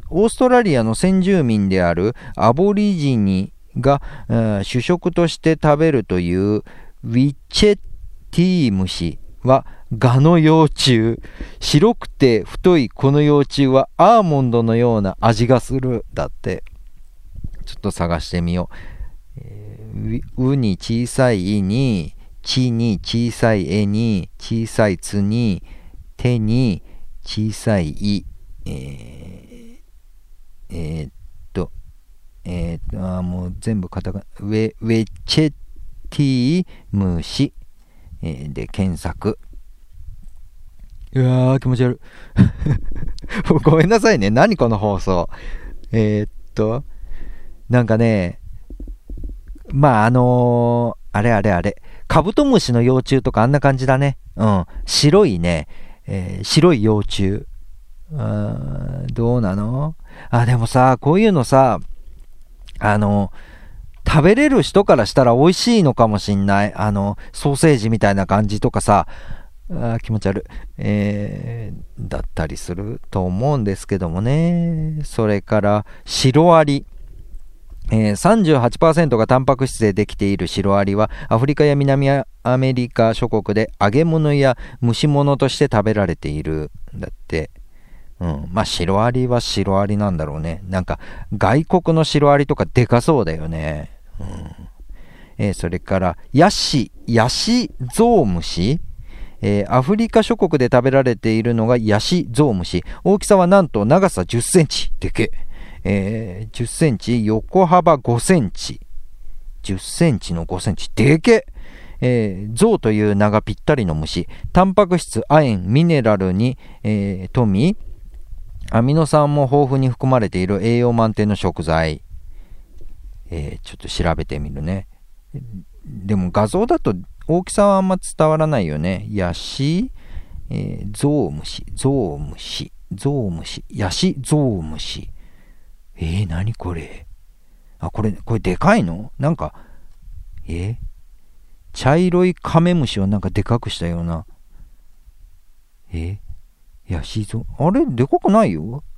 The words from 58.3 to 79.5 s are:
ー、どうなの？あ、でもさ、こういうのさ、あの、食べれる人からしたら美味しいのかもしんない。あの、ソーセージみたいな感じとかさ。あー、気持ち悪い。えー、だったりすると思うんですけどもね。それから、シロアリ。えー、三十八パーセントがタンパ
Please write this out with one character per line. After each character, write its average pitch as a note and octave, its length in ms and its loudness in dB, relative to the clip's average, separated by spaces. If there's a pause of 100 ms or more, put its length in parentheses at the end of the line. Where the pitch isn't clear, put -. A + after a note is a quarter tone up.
ー、 - 60 -6
ど A#2+ 240 0
う A#2+ 40 2
な F#2+ 140 0
の？ B2+ 400 -4 (340)
あ、 A#2+ 160 2
で B2 120 2
も A2+ 100 -2
さ、 C3 320 4
こ C#3+ 140 2
う G3 80 4
い A3+ 60 6
う G#3+ 40 6
の C#3+ 140 2
さ、 C3 340 4 (1000)
あ G#2 180 2
の、 G2+ 340 2 (720)
食 D3+ 180 4
べ G3 120 6
れ C#4+ 140 4
る A#3 140 4
人 G3+ 200 2
か E3 140 6
ら G#2+ 80 2
し - 80 -6
た C3+ 100 6
ら A#2+ 100 6
美 B2+ 80 4
味 F3 120 6
し A#3 260 2
い F#3 40 4
の C3 100 4
か A2+ 160 4
も G#2 100 0
し G#2 160 0
ん G2 100 0
な G2+ 200 4
い。 G2+ 80 -6
あ G#2+ 180 -2
の、 G2+ 260 -2 (140)
ソ - 220 -2
ー - 20 0
セ D3+ 200 4
ー - 20 -2
ジ A2 120 -2
み A2 100 0
た G2+ 120 4
い G2 40 2
な G2 120 0
感 G#2 200 2
じ G2+ 120 -4
と E2+ 120 0
か G2+ 100 0
さ。 G2 260 4 (640)
あ F3+ 40 -6
ー、 A#2 260 -2
気 - 120 -6
持 A2 80 0
ち - 80 -4
悪 G2 140 -2
い。 - 120 -16 (260)
え G#2 960 -4
ー、 - 360 -12
だ C2+ 100 -4
っ - 20 -4 (140)
た D#2+ 100 -2
り - 120 -8
す - 180 -8
る G#2 240 -8 (100)
と F#2+ 140 -2
思 G#2+ 320 0
う - 20 -2
ん A2+ 60 -2
で G2 140 -2
す - 100 -14
け G2+ 100 -2
ど F2 120 -2
も E2+ 100 -4
ね。 D#3+ 840 0
そ A2 220 -2
れ G2+ 140 0
か G#2+ 200 0
ら、 G#2 240 2 (180)
シ - 300 0
ロ E3 240 8
ア D#3 80 6
リ。 C#3 200 -2 (1080)
え A2 200 2
ー、 - 40 -2
三 G#3 260 4
十 D#3 140 4
八 A#2+ 220 0
パ E3 100 6
ー D#3+ 40 2
セ E3 120 4
ン C#3+ 40 0
ト A#2+ 80 2
が G#2+ 100 2
タ B2+ 100 4
ン C3 80 2
パ C#3 100 4